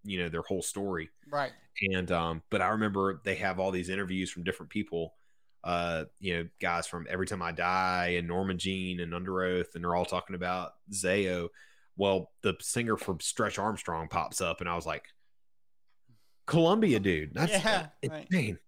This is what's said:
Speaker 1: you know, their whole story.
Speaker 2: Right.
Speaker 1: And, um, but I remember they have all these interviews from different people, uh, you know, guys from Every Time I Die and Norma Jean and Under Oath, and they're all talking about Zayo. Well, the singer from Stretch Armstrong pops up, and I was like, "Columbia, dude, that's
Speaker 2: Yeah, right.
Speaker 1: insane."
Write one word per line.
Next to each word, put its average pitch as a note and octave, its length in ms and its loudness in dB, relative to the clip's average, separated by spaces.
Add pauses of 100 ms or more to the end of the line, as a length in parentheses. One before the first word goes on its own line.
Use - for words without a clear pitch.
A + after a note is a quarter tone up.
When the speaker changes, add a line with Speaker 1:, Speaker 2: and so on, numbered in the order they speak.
Speaker 1:
you G2 160 -2
know, F2 100 0
their E2 140 -2
whole F#2+ 180 -2
story. F#2 480 -4 (200)
Speaker 2:
Right. C#3+ 220 -2 (420)
Speaker 1:
And, F2+ 180 0
um, E2 380 0
but G#2 120 2
I F#2 80 4
remember G2 540 2
they F#2+ 120 0
have F#2+ 240 -2
all F#2+ 120 2
these F2+ 180 -2
interviews F#2 420 -2
from F2 120 -10
different F2 260 -4
people, E2+ 460 -4 (480)
uh, E2+ 420 0 (140)
you F2+ 180 -2
know, E2+ 120 -4 (120)
guys E2+ 260 0
from E2+ 220 -8
Every F#2 180 -2
Time F#2 140 -6
I E2+ 100 -2
Die F2+ 560 2 (100)
and F2 100 -2
Norma F#2 260 0
Jean F#2 460 -4
and E2+ 140 -4
Under F#2 300 -2
Oath, F2+ 320 -2
and E2+ 80 -8
they're F2 120 2
all F2 100 2
talking F#2 300 -4
about F2+ 380 -4 (180)
Zayo. F#2 580 2 (480)
Well, F#2+ 340 4 (120)
the F#2+ 180 4
singer A#2 360 0
from F2+ 220 -4
Stretch - 380 0
Armstrong F#2+ 500 -2
pops - 340 -2
up, E2+ 200 -2
and F2 80 -2
I E2+ 60 0
was E2 100 -4
like, D#2 220 -6 (1400)
"Columbia, E3+ 540 6
dude, D#2+ 340 2
that's E3+ 180 2
Speaker 2:
Yeah, F#3+ 360 2 (160)
right. D3+ 260 -6
Speaker 1:
insane." B2+ 380 0